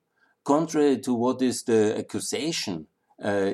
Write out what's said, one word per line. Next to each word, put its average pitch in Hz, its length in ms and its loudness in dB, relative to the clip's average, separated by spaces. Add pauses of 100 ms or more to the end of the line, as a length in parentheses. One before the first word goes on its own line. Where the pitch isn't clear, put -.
(440)
Contrary 147 540 2
to 123 160 -4
what 120 280 0
is 120 220 0
the 110 340 2
accusation, 104 880 -6 (380)
uh, 101 300 0